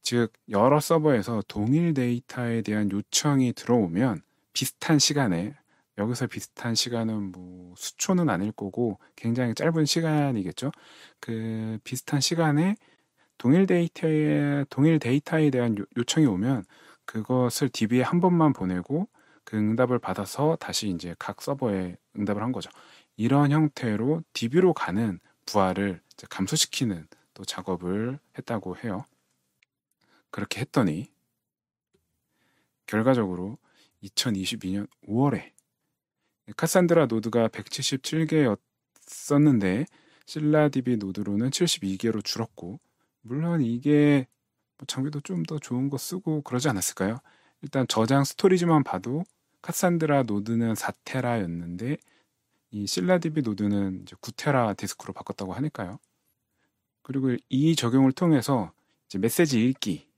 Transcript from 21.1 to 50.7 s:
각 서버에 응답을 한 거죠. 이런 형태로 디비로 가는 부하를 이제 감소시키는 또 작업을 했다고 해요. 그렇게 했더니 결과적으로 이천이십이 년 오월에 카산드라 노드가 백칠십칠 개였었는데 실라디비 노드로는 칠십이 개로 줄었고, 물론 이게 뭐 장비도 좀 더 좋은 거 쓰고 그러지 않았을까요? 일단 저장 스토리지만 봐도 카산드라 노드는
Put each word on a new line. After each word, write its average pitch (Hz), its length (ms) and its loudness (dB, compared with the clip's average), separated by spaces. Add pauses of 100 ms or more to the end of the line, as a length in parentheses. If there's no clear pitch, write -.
각 - 240 -12
서버에 101 540 -4 (200)
응답을 104 260 -2
한 123 100 -2
거죠. 101 180 -8 (460)
이런 139 340 2
형태로 147 720 0 (100)
디비로 165 400 2
가는 113 480 -2 (260)
부하를 95 540 0 (120)
이제 - 180 -20
감소시키는 98 760 -2 (280)
또 98 100 -16
작업을 98 720 -4 (200)
했다고 95 400 -8
해요. 101 260 -8 (1300)
그렇게 - 300 -8
했더니 110 500 -2 (1800)
결과적으로 107 720 0 (420)
이천이십이 98 720 -4
년 101 140 -4 (200)
오월에 120 460 0 (1040)
카산드라 165 500 4
노드가 113 420 0
백칠십칠 143 800 -4
개였었는데 139 1600 0 (400)
실라디비 147 720 2
노드로는 101 520 -2
칠십이 98 480 -2
개로 110 220 -2
줄었고, 107 600 -8 (420)
물론 156 400 -2
이게 139 640 4 (520)
뭐 139 80 -16
장비도 143 340 -6
좀 170 240 -4
더 156 140 -6
좋은 131 320 -4
거 139 80 -4
쓰고 160 440 -4
그러지 127 260 -2
않았을까요? 104 500 -2 (440)
일단 139 260 -2
저장 135 360 4
스토리지만 170 600 4
봐도 123 400 -6 (380)
카산드라 160 600 2
노드는 113 500 0